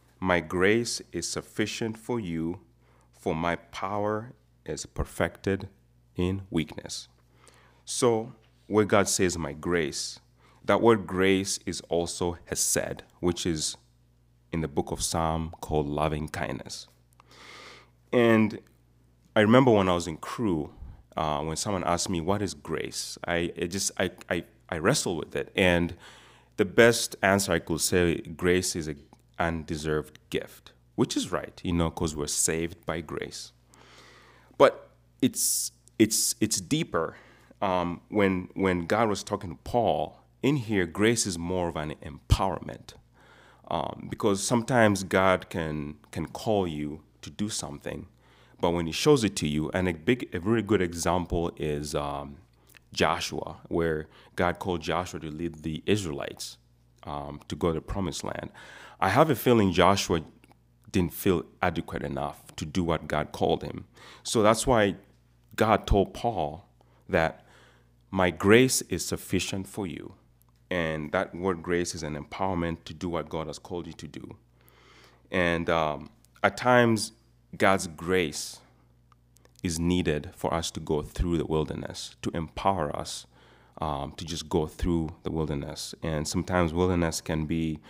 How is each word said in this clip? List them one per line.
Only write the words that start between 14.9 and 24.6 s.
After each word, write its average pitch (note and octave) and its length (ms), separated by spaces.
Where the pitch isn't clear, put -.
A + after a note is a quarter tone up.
of D#2+ 100
Psalm D#2+ 600
called D2+ 260
loving D2+ 400
kindness. - 600
And A2 460
I A2 60
remember B2 300
when G2 180
I F2+ 60
was F2 120
in D#2+ 100
Cru, E2 540
uh, D2+ 240
when D#2+ 140
someone F#2+ 280
asked E2+ 260
me, E2+ 120
"What G2 200
is F#2 120
grace?" - 720
I, E2+ 300
it F2 140
just, G2 280
I, F#2 140
I, F2 160